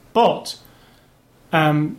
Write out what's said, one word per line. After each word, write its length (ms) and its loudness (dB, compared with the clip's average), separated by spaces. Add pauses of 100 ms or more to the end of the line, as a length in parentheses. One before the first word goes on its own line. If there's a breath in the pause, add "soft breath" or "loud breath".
(120)
But, 440 0 (960 soft breath)
um, 460 0